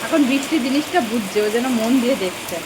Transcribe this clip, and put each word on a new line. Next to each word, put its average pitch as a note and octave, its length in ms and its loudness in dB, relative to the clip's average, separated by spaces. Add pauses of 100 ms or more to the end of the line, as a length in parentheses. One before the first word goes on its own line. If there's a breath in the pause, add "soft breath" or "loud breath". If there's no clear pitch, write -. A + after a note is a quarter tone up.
এখন D#4+ 160 2 (100)
বৃষ্টি C#4 280 0
জিনিসটা C#4+ 420 0
বুঝছে, G#3 460 -2
ও - 40 0
যেন A#3+ 180 0
মন A#3+ 320 2
দিয়ে A#3+ 240 2
দেখছে F3+ 420 -6